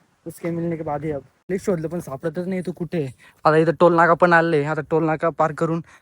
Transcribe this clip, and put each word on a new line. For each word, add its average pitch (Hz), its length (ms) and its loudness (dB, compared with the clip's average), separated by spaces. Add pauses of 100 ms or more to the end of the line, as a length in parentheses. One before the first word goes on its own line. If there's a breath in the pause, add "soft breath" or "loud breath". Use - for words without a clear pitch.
(260)
उसके 170 240 -8
मिलने 170 260 -4
के 160 60 -10
बाद 147 220 -6
ही 156 60 -4
अब. 139 120 -6 (280)
लई 190 80 -2
शोधलं 165 300 -2
पण 262 120 -6
सापडतच 160 460 -8
नाही 190 140 -4
तो 175 120 -6
कुठे 165 300 -6
आहे. 131 100 -8 (320 soft breath)
आता 156 120 4
इथं 160 240 2
टोल 175 160 6
नाका 165 180 6
पण 175 180 4
आले, 165 320 4
आता 151 160 -4 (100)
टोल 165 140 0
नाका 160 240 0
पार 160 240 0
करून 165 280 -2 (220 soft breath)